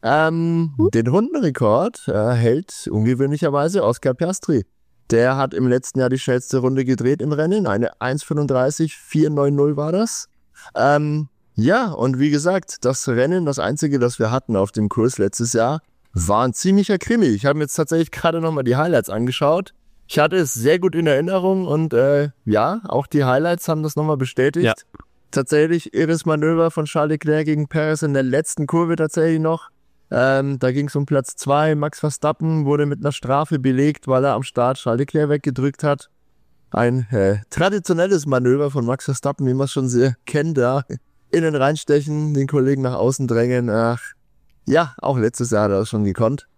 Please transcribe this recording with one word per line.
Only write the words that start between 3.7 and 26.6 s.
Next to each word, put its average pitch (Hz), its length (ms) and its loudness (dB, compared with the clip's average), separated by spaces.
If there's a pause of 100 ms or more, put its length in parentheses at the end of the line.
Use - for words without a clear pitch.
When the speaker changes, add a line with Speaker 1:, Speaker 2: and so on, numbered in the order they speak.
Speaker 1:
Oscar 123 300 0
Piastri. 160 520 -2 (460)
Der 123 240 4
hat 135 180 -2
im 127 140 0
letzten 127 320 0
Jahr 127 100 2
die 131 100 -2
schnellste 127 400 0
Runde 127 260 0
gedreht 123 360 0
im 151 120 -2
Rennen. 165 340 0
Eine 110 340 -2
eins 131 220 -4
fünfunddreißig 147 720 0
vier 156 340 0
neun 143 260 0
null 143 200 2
war 151 180 -4
das. 220 340 -4 (480)
Ähm, 147 520 2 (280)
ja, 196 360 2
und 131 280 -2
wie 143 100 4
gesagt, 160 560 -2
das 131 220 -2
Rennen, 143 380 0
das 139 140 -2
einzige, 139 400 -2
das 120 200 0
wir 110 120 0
hatten 120 240 -2
auf 98 160 0
dem 104 160 -2
Kurs 113 300 0
letztes 110 360 -2
Jahr, 123 280 0 (300)
war 101 320 0
ein 127 100 0
ziemlicher 196 440 2
Krimi. 226 300 2
Ich 104 180 0
habe 147 140 2
mir 151 60 -2
jetzt - 100 -10
tatsächlich 165 360 0
gerade 165 300 -2
nochmal 160 220 -2
die 123 120 2
Highlights 151 340 0
angeschaut. 139 640 -2 (340)
Ich - 100 -4
hatte 156 200 2
es 160 180 0
sehr 139 240 2
gut 175 160 0
in 165 100 0
Erinnerung 180 600 2
und, 156 260 -2
äh, 143 360 4 (140)
ja, 120 440 0
auch 135 180 -2
die 143 200 0
Highlights 156 420 0
haben 156 160 -2
das 151 120 -4
nochmal 151 220 0
bestätigt. 131 480 0
Speaker 2:
Ja. 113 80 2 (560)
Speaker 1:
Tatsächlich 151 640 0
irres 160 320 0
Manöver 165 460 2